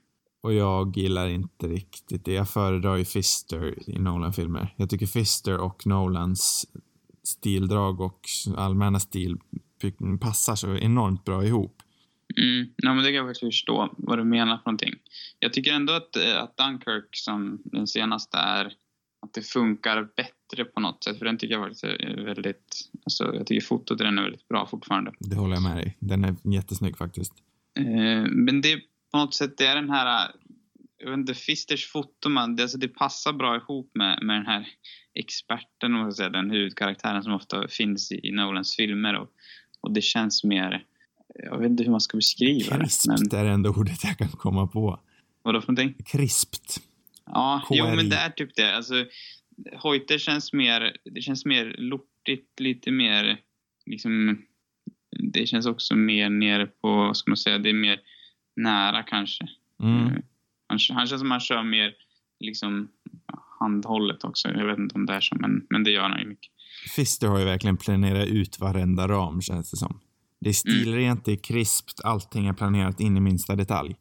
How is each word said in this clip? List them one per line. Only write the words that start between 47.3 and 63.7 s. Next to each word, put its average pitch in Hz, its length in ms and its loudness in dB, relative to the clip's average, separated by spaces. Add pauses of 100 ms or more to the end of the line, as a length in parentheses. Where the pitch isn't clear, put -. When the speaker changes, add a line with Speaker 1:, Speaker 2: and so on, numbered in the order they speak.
Speaker 2:
jo, 143 140 4
Speaker 1:
K - 40 2
R 113 60 2
I. - 20 2
Speaker 2:
men 107 140 4
det - 60 4
är 160 140 0
typ - 260 -8
det. 104 200 4
Alltså, 123 300 0 (800)
Hoyte 147 360 2
känns 147 340 -2
mer, 117 520 2
det - 160 -10
känns 131 240 -4
mer 120 320 0
lortigt, 135 840 -8
lite 127 320 -2
mer, 107 480 2 (460)
liksom, 107 560 0 (920)
det 117 140 0
känns 117 180 0
också 117 300 -2
mer 107 340 4
nere 104 360 2
på, 104 300 0
vad 104 220 2
ska - 140 0
man 104 60 4
säga, 107 200 2
det 107 120 2
är 107 40 4
mer 104 260 2 (560)
nära 107 480 2
kanske. - 440 -4 (360)
Speaker 1:
Mm. 117 240 4
Speaker 2:
Eh, 127 40 2 (560)
han, 107 120 0 (120)
han 123 160 0
känns 135 140 -2
som 135 100 0
han 123 80 2
kör 117 240 0
mer, 107 300 2 (460)
liksom, 104 480 -4 (720)
handhållet 107 640 0